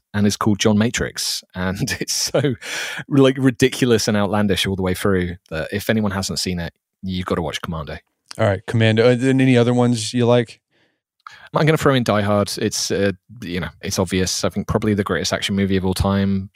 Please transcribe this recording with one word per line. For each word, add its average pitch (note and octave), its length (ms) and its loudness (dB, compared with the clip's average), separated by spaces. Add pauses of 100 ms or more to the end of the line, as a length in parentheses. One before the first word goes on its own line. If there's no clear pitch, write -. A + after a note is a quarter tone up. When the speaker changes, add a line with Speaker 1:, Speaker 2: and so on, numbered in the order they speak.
(160)
Speaker 1:
and G#2 100 2
is G#2 120 2
called G#2 200 0
John G#2 220 2
Matrix. - 640 -4 (100)
And F#2+ 380 -4
<laughs> - 80 -6
it's - 160 -6
so, C3+ 400 -2 (520)
like, C3+ 300 6
ridiculous B2+ 680 2
and G#2+ 100 2
outlandish G#2 480 0
all F#2+ 100 0
the F#2 60 -4
way F#2 140 0
through F2+ 400 0 (160)
that D#2+ 200 -6
if G#2 200 -4
anyone A2 180 0
hasn't F#2+ 300 -4
seen F2+ 200 -4
it, E2+ 140 -6 (340)
you've F2+ 200 -4
gotta F2+ 160 -2
watch D2 180 -6
Commando. D2+ 380 -8 (400)
Speaker 2:
All A2 80 2
right, G2 180 -2
Commando. A2 420 2
Uh, B2+ 40 8
and C3 280 2
any C3 160 6
other A#2+ 200 4
ones A#2+ 360 0
you A#2+ 140 0
like? A#2+ 340 2 (920)
Speaker 1:
I'm D3 140 4
gonna D#3 100 4
throw C#3+ 160 4
in B2+ 100 2
Die G#2 200 2
Hard. G2+ 340 2
It's, - 320 -4
uh, G2 220 2 (320)
you F2 160 -6
know, E2+ 100 -6 (140)
it's - 160 -4
obvious. F#2 440 -2
I G2 60 0
think - 180 -6
probably G#2+ 280 0
the G2 80 0
greatest F#2 280 -2
action G2+ 240 -2
movie G2 220 2
of F#2 80 -2
all F#2 80 0
time, G2 640 0